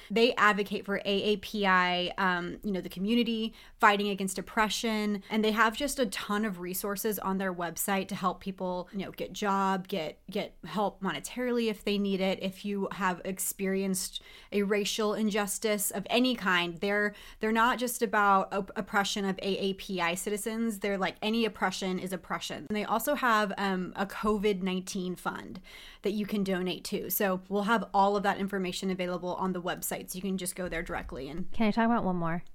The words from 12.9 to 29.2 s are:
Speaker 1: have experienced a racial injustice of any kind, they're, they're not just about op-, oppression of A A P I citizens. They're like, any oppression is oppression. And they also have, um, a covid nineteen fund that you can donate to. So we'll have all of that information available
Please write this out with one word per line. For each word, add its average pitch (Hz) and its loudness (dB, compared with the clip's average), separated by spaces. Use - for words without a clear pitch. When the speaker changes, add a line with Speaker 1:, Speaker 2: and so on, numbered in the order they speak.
Speaker 1:
have 185 0
experienced 190 -2
a 202 2
racial 208 2
injustice 208 0
of 190 -4
any 247 4
kind, 175 2
they're, 208 0
they're 220 0
not 226 4
just 240 -4
about 202 4
op-, 196 -2
oppression 202 0
of 185 0
A 190 -2
A 196 0
P 190 -6
I 170 0
citizens. 220 -4
They're 202 0
like, 185 -2
any 220 0
oppression 190 -2
is 180 -6
oppression. 170 -6
And 214 -2
they 208 -2
also 233 0
have, 214 2
um, 190 0
a 196 -2
covid 208 0
nineteen 185 -4
fund - -8
that 196 0
you 208 -2
can 202 0
donate 180 -2
to. - -4
So 190 0
we'll 202 0
have 208 4
all 202 6
of 202 0
that 196 2
information 190 -2
available 180 -2